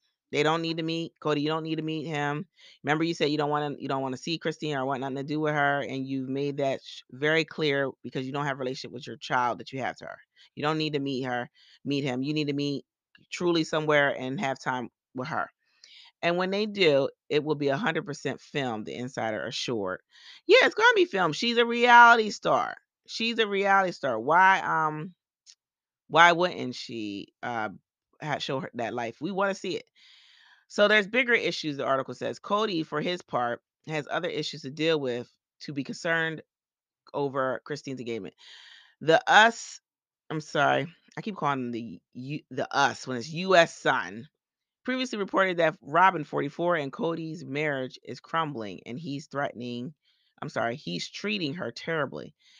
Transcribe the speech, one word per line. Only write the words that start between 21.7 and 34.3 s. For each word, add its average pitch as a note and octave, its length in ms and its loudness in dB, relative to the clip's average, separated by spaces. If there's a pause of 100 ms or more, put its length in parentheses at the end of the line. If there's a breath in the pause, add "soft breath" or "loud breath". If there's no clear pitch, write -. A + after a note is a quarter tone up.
star. A#2+ 440 0 (320)
She's A3+ 320 -4
a A3 80 2
reality G3 460 4
star. B2 260 -2
Why, F3 420 6
um, D#3 540 -2 (920)
why E3+ 240 10
wouldn't C3 420 0
she, G#2 540 -8 (140)
uh, A2+ 260 -4 (520)
ha-, D3 180 -4
show C3+ 220 -4
her, - 140 -10
that A2+ 200 -4
life? A#2 260 -6
We E3 100 -6
wanna G3 240 0
see F#3+ 220 -6
it. - 80 -10 (840 soft breath)
So G#3 200 4
there's G#3+ 180 4
bigger A#3+ 280 2
issues, D#3 420 -2
the C3+ 80 -4
article C3 300 0
says. A#2+ 240 -6
Cody, G3+ 440 -2
for D3+ 180 -6
his F3 200 -4
part, A#2+ 400 -4 (260)
has D#3 240 -6
other E3 200 -4